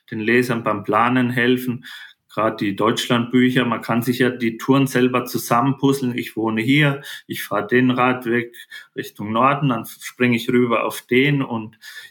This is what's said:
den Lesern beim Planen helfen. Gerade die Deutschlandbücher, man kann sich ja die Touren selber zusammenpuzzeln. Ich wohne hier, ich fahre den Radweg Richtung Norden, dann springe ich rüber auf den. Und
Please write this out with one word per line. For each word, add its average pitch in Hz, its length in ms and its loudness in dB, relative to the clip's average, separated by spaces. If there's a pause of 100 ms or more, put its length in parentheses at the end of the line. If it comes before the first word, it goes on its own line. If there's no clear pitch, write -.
den 110 100 -8
Lesern 117 440 0
beim 104 200 -2
Planen 120 460 2
helfen. 123 560 0 (480)
Gerade 107 240 -2
die 101 180 -2
Deutschlandbücher, 123 920 2
man 113 160 -2
kann 117 220 -2
sich 123 160 -2
ja 123 100 4
die 117 280 -4
Touren 135 300 2
selber 127 380 0
zusammenpuzzeln. 127 920 0
Ich - 200 -8
wohne 110 240 -2
hier, 139 400 2 (240)
ich - 180 -10
fahre 104 240 -4
den 127 240 4
Radweg 123 640 0 (400)
Richtung 107 360 -8
Norden, 135 380 2
dann - 160 -4
springe - 520 -2
ich 117 120 -4
rüber 117 360 2
auf - 160 -6
den. 139 400 2
Und 110 360 -6 (340)